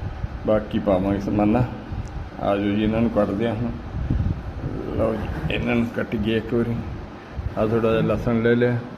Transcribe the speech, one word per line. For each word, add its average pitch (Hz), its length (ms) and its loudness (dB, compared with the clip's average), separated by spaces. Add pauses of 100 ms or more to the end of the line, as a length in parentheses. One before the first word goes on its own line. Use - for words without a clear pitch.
(480)
ਬਾਕੀ 107 320 2
ਪਾਵਾਂਗੇ 98 400 2
ਸਮਾਨਾ। 104 440 4 (800)
ਆ 101 160 2
ਜਾਓ 101 180 0
ਜੀ, 107 80 2
ਇਹਨਾਂ 110 180 2
ਨੂੰ 117 80 4
ਕੱਟਦੇ 104 380 2
ਹਾਂ 113 80 0
ਹੁਣ। 117 160 -2 (1300)
ਲਓ 113 180 2
ਜੀ, - 380 -4
ਇਹਨਾਂ 120 220 0
ਨੂੰ 117 100 2
ਕੱਟ 113 300 -4
ਗਏ 110 220 2
ਇੱਕ 110 160 -4
ਵਾਰੀ। 117 220 2 (840)
ਆ 110 100 4
ਥੋੜ੍ਹਾ 113 240 4
ਜਿਹਾ 110 220 4
ਲਸਣ 113 280 2
ਲੈ 117 140 4
ਲਿਆ, 120 220 4 (200)